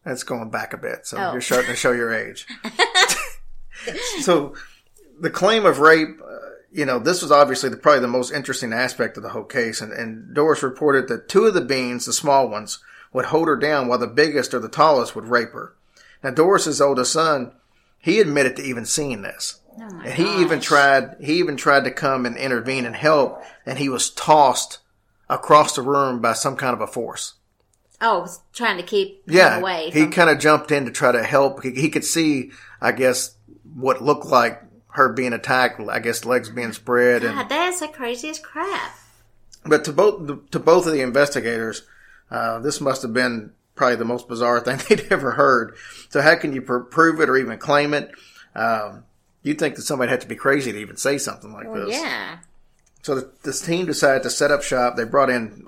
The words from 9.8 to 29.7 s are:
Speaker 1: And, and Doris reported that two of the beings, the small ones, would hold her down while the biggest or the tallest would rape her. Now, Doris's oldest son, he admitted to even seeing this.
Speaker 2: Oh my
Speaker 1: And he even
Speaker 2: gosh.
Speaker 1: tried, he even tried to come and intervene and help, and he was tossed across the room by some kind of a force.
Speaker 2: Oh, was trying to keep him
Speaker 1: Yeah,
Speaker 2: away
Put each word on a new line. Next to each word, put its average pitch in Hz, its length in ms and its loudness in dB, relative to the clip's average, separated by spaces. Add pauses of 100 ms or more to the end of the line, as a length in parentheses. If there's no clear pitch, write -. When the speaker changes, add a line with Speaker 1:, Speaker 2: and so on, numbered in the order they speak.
Speaker 1:
And, 110 120 -12
and 113 420 -12
Doris 147 280 2
reported 135 460 0
that 117 200 -8
two 202 160 4
of 214 100 4
the 170 60 4
beings, 123 460 -4
the 120 60 -4
small 139 360 2
ones, 104 300 -10 (340)
would 127 140 -4
hold 160 220 2
her 143 80 2
down 143 320 0
while 120 100 0
the 117 80 -2
biggest 143 480 0
or 123 40 -2
the 110 100 -8
tallest 147 460 4
would 110 120 -10
rape 117 260 0
her. - 220 -16 (480)
Now, 135 80 -4
Doris's 156 500 2
oldest 131 320 2
son, 156 400 0 (460)
he 170 220 2
admitted 143 360 2
to 147 60 -12
even 120 240 -8
seeing 131 360 -4
this. - 380 -12 (160)
Speaker 2:
Oh - 180 -18
my - 120 -18
Speaker 1:
And 113 80 -8
he 196 260 0
even 160 180 2
Speaker 2:
gosh. - 80 -8
Speaker 1:
tried, 139 540 4
he 151 180 -2
even 156 180 -2
tried 139 280 2
to 127 60 -2
come 135 360 -2
and 120 100 -6
intervene 127 500 -4
and 113 100 -10
help, 147 460 2 (240)
and 131 120 -8
he 143 100 -2
was 123 220 -4
tossed - 680 4 (500)
across 147 460 4
the 135 80 -4
room 131 380 0
by 113 120 2
some 131 240 -4
kind 127 180 -2
of 110 60 -8
a 104 60 -2
force. - 480 -10 (680)
Speaker 2:
Oh, 214 200 0
was 175 200 -14 (120)
trying 220 260 -2
to 175 40 -10
keep 196 460 -4
him 160 60 -2
Speaker 1:
Yeah, 170 240 8
Speaker 2:
away 175 320 -4